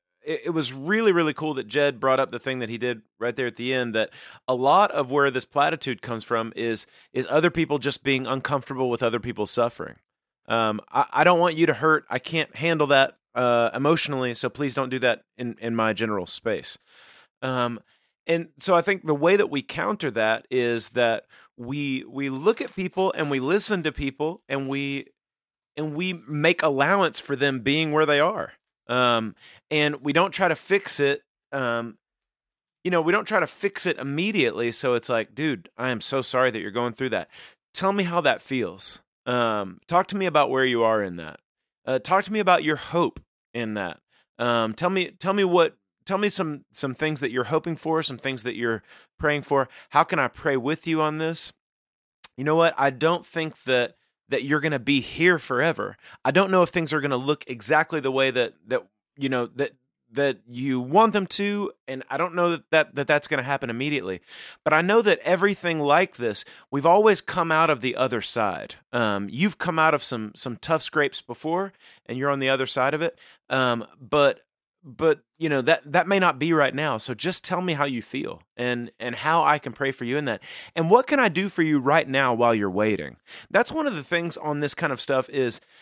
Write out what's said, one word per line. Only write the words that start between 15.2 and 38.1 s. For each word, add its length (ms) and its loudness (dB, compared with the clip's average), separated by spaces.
in, 240 -8
in 120 -4
my 200 2
general 320 -4
space." 500 -6
Um, 400 -2
and 320 -2
so 200 2
I 60 4
think 220 -2
the 120 0
way 180 4
that 160 2
we 120 -4
counter 500 -4
that 360 0
is 420 -2
that 360 0
we, 520 -6
we 200 -6
look 320 -2
at 160 -8
people 400 -2
and 140 -2
we 100 0
listen 420 0
to 80 -2
people 580 -6
and 200 -4
we, 380 -6
and 200 -6
we 160 -4
make 500 0
allowance 560 2
for 160 -6
them 260 0
being 300 0
where 160 2
they 140 4
are. 320 -2
Um, 480 2
and 300 0
we 100 -2
don't 180 2
try 160 0
to 80 2
fix 460 -2
it. 220 0
Um, 480 -4
you 80 -2
know, 100 2
we 100 0
don't 140 2
try 140 0
to 80 0
fix 380 -4
it 120 -2
immediately. 720 0
So 240 -2
it's 140 -2
like, 260 -2
"Dude, 420 -4
I 140 -4
am 100 -4
so 220 -4
sorry 300 2
that 80 -6
you're 100 -8
going 220 -4
through 180 -4
that. 180 -4
Tell 180 -2
me 120 0
how 160 -2